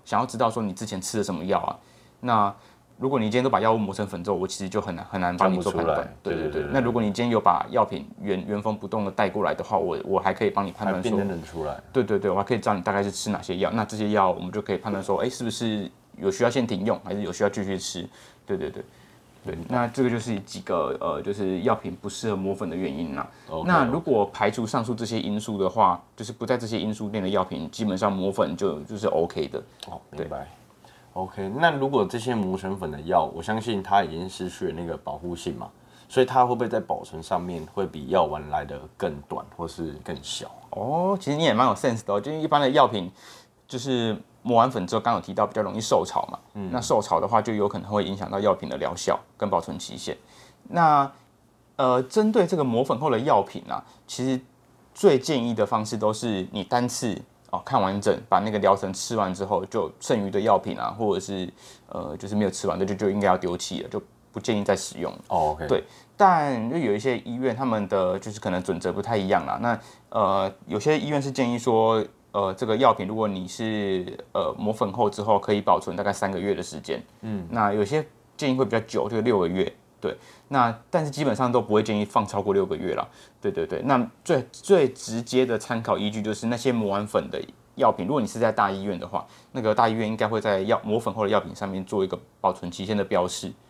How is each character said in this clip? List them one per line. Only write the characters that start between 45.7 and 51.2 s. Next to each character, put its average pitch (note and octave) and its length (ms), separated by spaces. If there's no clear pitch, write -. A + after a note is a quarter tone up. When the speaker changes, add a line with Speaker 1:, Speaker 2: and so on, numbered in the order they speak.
Speaker 1:
易 A2+ 40
受 A2 240
潮 - 280
嘛， - 60
Speaker 2:
嗯。 G2 180
Speaker 1:
那 B2 80
受 A2+ 200
潮 E2+ 200
的 F#2+ 80
话， A2 120
就 A2 140
有 G#2 140
可 G2+ 100
能 F#2 100
会 G#2 140
影 F#2+ 140
响 G2 120
到 G2 120
药 G2+ 120
品 E2 160
的 B1+ 100
疗 C#2 180
效 - 200
跟 G#2 120
保 F#2+ 120
存 D#2 180
期 - 180
限。 - 200
那， D3+ 380